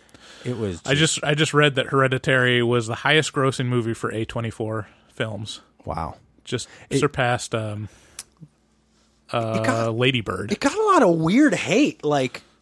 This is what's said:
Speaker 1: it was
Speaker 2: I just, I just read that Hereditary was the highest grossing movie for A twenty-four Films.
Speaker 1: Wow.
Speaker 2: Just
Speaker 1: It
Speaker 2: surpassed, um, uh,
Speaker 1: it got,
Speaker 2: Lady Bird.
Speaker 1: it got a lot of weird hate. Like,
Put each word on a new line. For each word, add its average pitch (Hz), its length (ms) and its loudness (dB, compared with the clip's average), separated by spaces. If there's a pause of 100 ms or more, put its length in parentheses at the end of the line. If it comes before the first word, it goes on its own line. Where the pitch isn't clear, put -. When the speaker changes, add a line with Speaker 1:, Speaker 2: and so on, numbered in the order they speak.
(460)
Speaker 1:
it 123 100 -6
was 98 300 -4
Speaker 2:
I 135 80 2
just, 151 280 0
I 147 120 0
just 147 180 0
read 147 220 4
that 127 140 -2
Hereditary 127 760 2
was 120 240 2
the 113 80 -6
highest 147 400 2
grossing 131 320 0
movie 120 260 0
for 113 180 -6
A 110 140 -4
twenty-four 110 640 -6 (240)
Films. 110 480 -8 (240)
Speaker 1:
Wow. 80 320 -6 (260)
Speaker 2:
Just - 260 -8 (200)
Speaker 1:
It 135 120 0
Speaker 2:
surpassed, 123 540 0
um, 107 360 -6 (1400)
uh, 113 300 -2
Speaker 1:
it 110 60 -2
got, 113 280 0
Speaker 2:
Lady 123 280 2
Bird. 101 300 -4
Speaker 1:
it 214 80 -6
got 285 140 0
a 427 100 -2
lot 370 180 4
of 175 160 4
weird 202 360 4
hate. 196 480 0
Like, 143 400 0 (200)